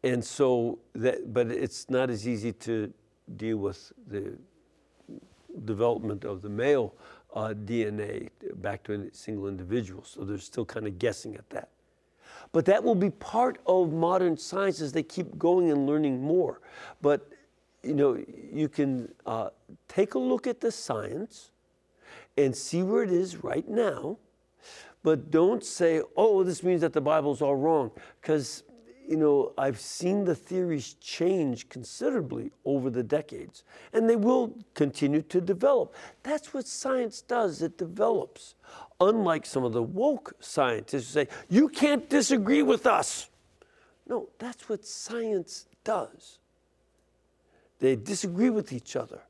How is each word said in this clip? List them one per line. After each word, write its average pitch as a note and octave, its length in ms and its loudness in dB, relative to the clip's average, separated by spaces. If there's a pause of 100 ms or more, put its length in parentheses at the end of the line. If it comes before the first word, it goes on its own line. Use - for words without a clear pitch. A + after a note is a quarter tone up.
And A#2+ 220 0
so B2 540 2 (160)
that, A#2 380 -2
but A#2 180 2
it's - 400 -6
not B2+ 200 0
as A2 180 -4
easy A2+ 240 -4
to A2 400 -4 (440)
deal A2 200 -4
with G2+ 360 -6 (140)
the - 300 -8 (1300)
development G#2+ 600 -2
of F#2+ 180 -10
the G#2 60 -12
male, A#2 460 0 (400)
uh, A2 180 -4
D G#2+ 340 -2
N G#2 140 -6
A - 280 -8 (280)
back G2 280 -8
to G#2 100 -6
a G2+ 200 -8
single G2+ 320 -8
individual. F#2+ 580 -6
So - 200 -14
they're G2 140 -6
still - 260 -6
kind G#2+ 220 -6
of F#2 120 -6
guessing G#2+ 380 -2
at - 140 -20
that. - 180 -10 (840)
But D#3+ 140 2
that G3 160 6
will A#3 120 4
be F#3 160 4
part - 560 0
of F3+ 260 4
modern E3+ 440 2
science F#3+ 440 -2
as C#3+ 120 -4
they D#3+ 100 0
keep - 360 -8
going F3 320 4
and C#3+ 160 2
learning C#3+ 360 0
more. D#3+ 380 0 (400)
But, C#3+ 280 2 (540)
you C3+ 120 -2
know, C#3 300 2 (280)
you D3+ 160 0
can, C3+ 460 -2 (120)
uh, A2+ 240 -4 (360)
take - 280 0
a C4 40 0
look B3+ 280 0
at A#3+ 140 -4
the A#3 120 -2
science A2+ 800 -8 (840)
and C3+ 200 2
see - 260 -4
where A3 200 2
it G3 80 -2
is F3 340 0
right - 240 -4
now, G#3+ 500 -2 (840)
but D3+ 280 2
don't F3+ 340 4
say, E3 380 2 (140)
"Oh, G3+ 260 6
this F3+ 200 -2
means F3 180 2
that D#3 120 2
the D#3 80 0
Bible's D3 420 2
all C#3 140 2
wrong," C#3+ 340 2 (320)
'cause, D3+ 400 -2 (440)
you D#3 100 0
know, D3 420 4
I've C3+ 220 -2
seen F#3+ 440 -2
the F3+ 100 2
theories F3 600 -4
change E3 720 -2
considerably C#3+ 840 -6 (120)
over C3+ 260 0
the A#2+ 120 -2
decades, - 640 -6 (280)
and A3+ 160 4
they A#3 80 6
will A#3 380 4 (200)
continue D3 480 2
to F3+ 180 0
develop. G3 520 2 (300)
That's D4 320 -6
what C4+ 120 -6
science B3+ 560 -4
does, F#3+ 400 -2
it - 140 -4
develops. F#3+ 800 -2 (460)
Unlike F#3 460 4
some C3 180 -2
of A#2 80 0
the A#2 100 0
woke A3 580 -2
scientists B2 760 -2
who C#3+ 100 4
say, - 40 -6 (200)
"You B3+ 200 6
can't C#4+ 400 2
disagree C4+ 540 4
with B3+ 240 4
us." - 420 2 (800)
No, - 220 -4 (100)
that's A#3+ 300 -14
what G#3 160 -6
science G#3+ 840 -6 (180)
does. - 540 -6 (1400)
They C3 160 4
disagree F#3+ 540 0
with G#3 220 -2
each - 220 -12
other. A#2+ 360 -8